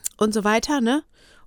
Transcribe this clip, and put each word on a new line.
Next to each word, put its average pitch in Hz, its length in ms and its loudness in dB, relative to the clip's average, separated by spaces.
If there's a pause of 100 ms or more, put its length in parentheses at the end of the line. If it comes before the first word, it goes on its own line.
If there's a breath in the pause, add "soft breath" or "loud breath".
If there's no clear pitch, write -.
(180)
und 214 160 0
so 214 100 -2
weiter, 226 380 0
ne? 254 220 0 (440 soft breath)